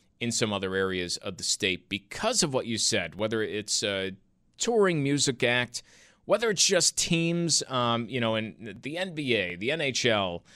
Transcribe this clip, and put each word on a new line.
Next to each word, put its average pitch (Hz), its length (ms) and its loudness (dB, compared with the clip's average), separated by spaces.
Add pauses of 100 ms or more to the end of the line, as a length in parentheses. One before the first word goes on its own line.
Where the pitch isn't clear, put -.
(200)
in 120 140 -2
some 107 180 0
other 95 240 -2
areas 92 400 0
of 95 220 -8
the - 60 -12
state - 440 0
because 208 560 -2
of 143 100 0
what 123 120 0
you 113 120 -2
said, 87 380 0
whether 110 260 0
it's 101 420 -2
a 98 280 -2 (460)
touring 196 440 2
music 139 440 0
act, 120 360 0 (440)
whether 220 240 2
it's 185 160 2
just 175 320 4
teams, 170 720 2
um, 120 400 0
you 127 100 -2
know, 113 160 2
in 110 460 -8
the 147 160 -8
N 185 180 -6
B 143 180 0
A, 90 220 0
the 107 160 -4
N 165 80 -2
H 135 260 0
L, 98 380 2 (120)